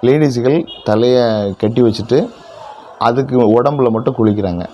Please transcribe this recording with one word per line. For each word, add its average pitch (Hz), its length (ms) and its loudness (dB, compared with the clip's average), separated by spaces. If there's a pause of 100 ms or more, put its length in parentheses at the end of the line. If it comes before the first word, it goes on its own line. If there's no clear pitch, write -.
லேடீஸ்கள் 135 640 0 (180)
தலையை 110 720 0
கட்டி 117 240 0
வச்சுட்டு 120 460 0 (720)
அதுக்கு 120 640 2
உடம்புல 139 260 0
மட்டும் 113 300 -2
குளிக்கிறாங்க. 101 560 -2